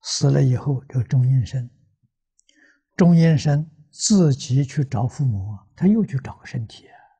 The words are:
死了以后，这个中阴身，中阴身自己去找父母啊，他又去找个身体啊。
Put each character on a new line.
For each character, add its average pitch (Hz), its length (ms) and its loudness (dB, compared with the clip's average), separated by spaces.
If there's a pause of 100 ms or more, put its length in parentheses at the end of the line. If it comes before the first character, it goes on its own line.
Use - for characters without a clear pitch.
死 - 300 -2
了 143 100 2
以 127 140 2
后， 135 300 -6
这 - 120 -8
个 120 60 -2
中 127 240 0
阴 131 180 2
身， 123 240 -10 (1300)
中 175 200 6
阴 165 220 4
身 147 320 -2 (220)
自 180 420 2
己 135 320 -2
去 143 180 -4
找 123 240 -4
父 - 160 -6
母 104 280 -4
啊， 101 240 -16
他 175 120 0
又 214 180 2
去 135 140 -8
找 - 180 -16
个 - 80 -20
身 117 200 -10
体 - 220 -20
啊。 - 80 -20 (240)